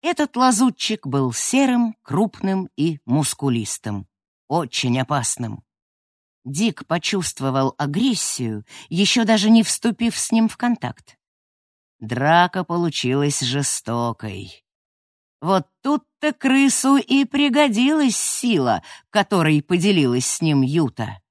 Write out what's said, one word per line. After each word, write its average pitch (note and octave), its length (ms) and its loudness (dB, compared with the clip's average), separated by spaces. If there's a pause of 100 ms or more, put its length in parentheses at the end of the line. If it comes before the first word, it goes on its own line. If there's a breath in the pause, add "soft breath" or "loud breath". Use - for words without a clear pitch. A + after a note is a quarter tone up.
Этот D#4 340 -2
лазутчик A#3+ 680 2
был C3 260 0
серым, B3 680 0
крупным F#3+ 720 -2
и D3+ 300 -2
мускулистым, A#2 1000 -2 (400)
очень C3+ 520 -2
опасным. A#2+ 640 -4 (840)
Дик E3 420 -4
почувствовал C3+ 920 -2
агрессию, D3 880 -4 (240 loud breath)
ещё G3+ 360 0
даже G#3+ 240 2
не A3+ 140 8
вступив A#3 560 -2
с - 140 -4
ним A3+ 160 2
в - 80 -6
контакт. - 600 -4 (840)
Драка D#3 640 2
получилась D3 760 -2
жестокой. A#2+ 1200 -6 (760)
Вот F#3 280 0 (140)
тут-то D4 500 -2
крысу C4+ 640 2
и C#4 280 2
пригодилась C#4 920 2
сила, C3 680 0 (280 loud breath)
которой D#3+ 520 2
поделилась D#3+ 640 2
с - 140 -6
ним D3 220 2
Юта. C3 580 -2 (100)